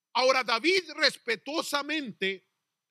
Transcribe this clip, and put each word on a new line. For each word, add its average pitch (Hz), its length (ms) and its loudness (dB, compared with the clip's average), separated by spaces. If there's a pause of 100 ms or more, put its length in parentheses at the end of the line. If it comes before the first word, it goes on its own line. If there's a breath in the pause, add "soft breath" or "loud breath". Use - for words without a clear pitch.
(140)
Ahora, 262 300 4
David 302 520 2
respetuosamente, 277 1500 -2 (440)